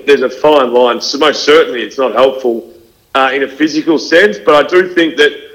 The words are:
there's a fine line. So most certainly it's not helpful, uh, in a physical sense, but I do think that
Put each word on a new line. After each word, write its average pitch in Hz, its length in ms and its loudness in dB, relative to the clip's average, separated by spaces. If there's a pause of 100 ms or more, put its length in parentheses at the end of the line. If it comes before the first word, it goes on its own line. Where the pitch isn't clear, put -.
there's 139 180 2
a 123 80 -2
fine 143 420 0
line. 120 280 2
So - 180 -8
most 147 260 -2
certainly 139 380 2
it's 104 160 -10
not 127 140 -2
helpful, 120 600 -2 (420)
uh, 131 200 0
in 139 80 -4
a 131 60 -4
physical 156 500 -2
sense, 190 400 0
but 156 160 2
I 143 140 2
do 180 260 0
think 160 220 0
that 147 160 2 (220)